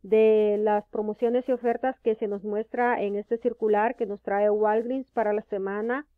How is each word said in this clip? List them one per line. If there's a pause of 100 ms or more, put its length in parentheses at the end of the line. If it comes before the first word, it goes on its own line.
de
las
promociones
y
ofertas
que
se
nos
muestra
en
este
circular
que
nos
trae
Walgreens
para
la
semana (100)